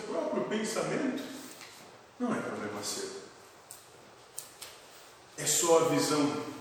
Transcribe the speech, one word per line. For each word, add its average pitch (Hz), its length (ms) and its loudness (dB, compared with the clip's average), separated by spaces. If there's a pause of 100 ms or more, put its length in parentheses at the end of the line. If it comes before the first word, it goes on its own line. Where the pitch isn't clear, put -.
próprio - 420 -2
pensamento, - 800 -2 (960)
não 240 160 0
é - 60 0
problema 104 420 -4
seu. - 360 -6 (2250)
É 147 80 -4
só 165 400 8
a - 40 4
visão 143 520 2 (180)